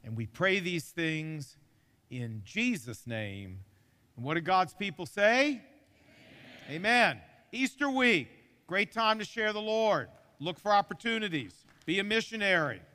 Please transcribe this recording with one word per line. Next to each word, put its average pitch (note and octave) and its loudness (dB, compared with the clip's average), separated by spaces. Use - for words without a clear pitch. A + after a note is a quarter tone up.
And A2+ -10
we A2+ -6
pray F#3+ 0
these F3 -4
things D#3 -6
in A#2 -8
Jesus' D3 -4
name. G2 -8
And A#2+ -10
what D3 -2
did E3 -2
God's F#3 2
people F#3+ -8
say? A#3 2
Amen. C#3 -10
Amen. G3 4
Easter C4 0
week, A#3+ 4
great F#3+ -2
time A3 2
to G#3 -6
share G#3+ -2
the G#3 -4
Lord. G#3+ 2
Look E3 -4
for G#3 0
opportunities. G3+ 0
Be F3 0
a G3 0
missionary. G3+ 0